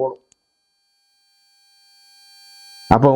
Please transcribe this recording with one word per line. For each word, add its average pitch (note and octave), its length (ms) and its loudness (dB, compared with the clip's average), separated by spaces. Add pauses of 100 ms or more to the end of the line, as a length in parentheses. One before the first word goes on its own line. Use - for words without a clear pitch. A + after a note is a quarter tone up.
ஓடும். - 220 -10 (2750)
அப்ப C3 240 2